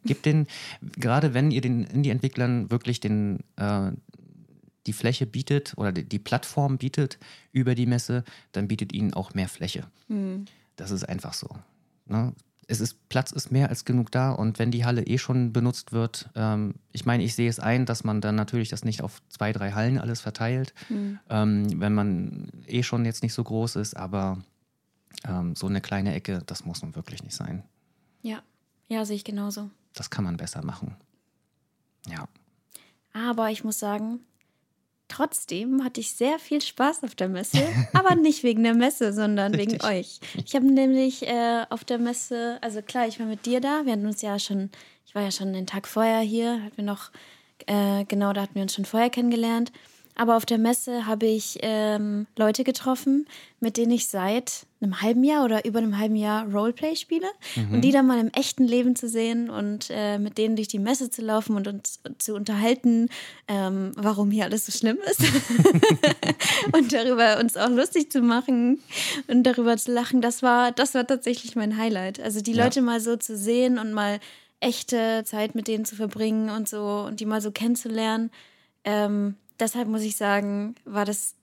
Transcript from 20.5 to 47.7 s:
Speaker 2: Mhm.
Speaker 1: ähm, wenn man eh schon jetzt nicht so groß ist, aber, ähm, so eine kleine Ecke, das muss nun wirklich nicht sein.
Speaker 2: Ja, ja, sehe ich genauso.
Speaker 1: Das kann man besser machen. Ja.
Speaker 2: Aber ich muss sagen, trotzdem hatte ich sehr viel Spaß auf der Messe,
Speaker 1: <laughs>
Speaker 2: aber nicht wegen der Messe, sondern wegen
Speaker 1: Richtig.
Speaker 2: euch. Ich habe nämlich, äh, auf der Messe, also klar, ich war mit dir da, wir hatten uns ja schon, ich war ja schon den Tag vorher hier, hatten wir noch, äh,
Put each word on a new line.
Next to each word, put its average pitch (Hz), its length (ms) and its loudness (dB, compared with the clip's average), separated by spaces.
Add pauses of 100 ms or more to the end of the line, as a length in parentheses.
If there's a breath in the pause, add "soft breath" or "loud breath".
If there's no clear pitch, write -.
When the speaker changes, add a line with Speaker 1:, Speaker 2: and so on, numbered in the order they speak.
Speaker 2:
Mhm. 202 300 -6 (100)
Speaker 1:
ähm, 104 520 0
wenn 104 120 0
man 101 560 -2 (200)
eh 123 160 -2
schon 120 200 -2
jetzt 113 200 -4
nicht 117 100 -4
so 120 100 -4
groß 110 320 -4
ist, 107 200 -6
aber, 95 420 -4 (880)
ähm, 87 280 -4
so 95 100 -8
eine 98 160 -2
kleine 98 320 -4
Ecke, 92 320 -6
das - 180 -12
muss 85 180 -10
nun 160 120 -12
wirklich - 300 -14
nicht - 100 -14
sein. - 300 -10 (580)
Speaker 2:
Ja, 220 180 -10 (480)
ja, 220 160 -4
sehe 208 120 -6
ich 202 80 -10
genauso. 208 440 -8 (240)
Speaker 1:
Das - 160 -12
kann - 160 -4
man 87 120 -4
besser 82 280 -10
machen. - 300 -10 (1160)
Ja. 82 200 -14 (840 loud breath)
Speaker 2:
Aber 226 380 -2
ich 220 140 -8
muss 214 160 -4
sagen, 214 400 -4 (880)
trotzdem 262 720 -2
hatte 247 180 -6
ich - 140 -6
sehr 285 240 0
viel 294 220 -2
Spaß - 420 0
auf 240 140 -10
der 185 120 -2
Messe, 190 300 0
Speaker 1:
<laughs> 277 340 2
Speaker 2:
aber 370 220 6
nicht 311 300 4
wegen 226 180 4
der 233 120 4
Messe, 240 380 2
sondern 208 420 0
wegen 208 180 0
Speaker 1:
Richtig. - 120 -2
Speaker 2:
euch. 190 360 -2 (240 loud breath)
Ich - 100 -8
habe 262 120 4
nämlich, 262 600 4
äh, 233 440 0
auf 226 140 -6
der 240 140 -4
Messe, 240 600 -4
also 214 220 -6
klar, 240 260 -2
ich 214 100 -10
war 226 80 -4
mit 220 200 -6
dir 247 140 0
da, 285 240 -2
wir 247 100 0
hatten 208 120 -2
uns 208 160 -4
ja 202 160 -4
schon, 196 320 -4 (360 loud breath)
ich - 100 -20
war 208 60 -2
ja 196 100 -2
schon 190 200 -4
den 185 140 -4
Tag 196 220 -8
vorher 226 320 2
hier, 226 420 -2
hatten 208 140 -12
wir 208 80 -4
noch, 202 260 -6 (560 loud breath)
äh, 202 380 2